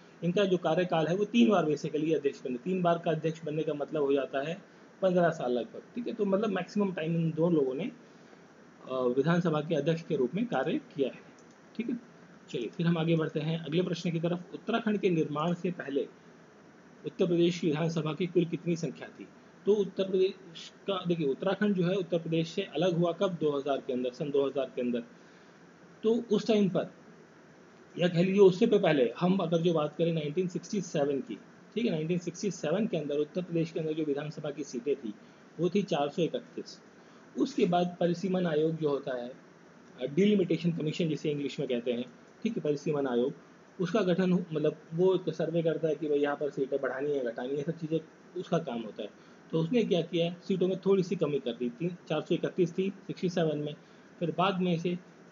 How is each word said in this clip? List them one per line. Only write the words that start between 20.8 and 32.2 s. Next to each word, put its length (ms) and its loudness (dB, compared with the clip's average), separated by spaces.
देखिए 200 0
उत्तराखंड 460 0
जो 100 2
है 120 2
उत्तर 220 -2
प्रदेश 300 0
से 140 -4
अलग 340 0
हुआ 160 2
कब? 160 0
दो 300 0
हज़ार 280 -2
के 60 -4
अंदर, 180 -2
सन 200 -6
दो 160 4
हज़ार 300 -2
के 40 -4
अंदर। 220 0
तो 300 2
उस 140 2
time 220 4
पर 240 -2
या 100 2
कह 140 2
लीजिए 180 4
उससे 260 8
पे 120 6
पहले 420 4
हम 180 4
अगर 200 0
जो 140 2
बात 240 0
करें 160 0
नाइनटीन 360 -2
सिक्सटी 320 -6
सेवन 400 -2
की, 180 -10
ठीक 100 -2
है, 60 2
नाइनटीन 280 0
सिक्सटी 320 -6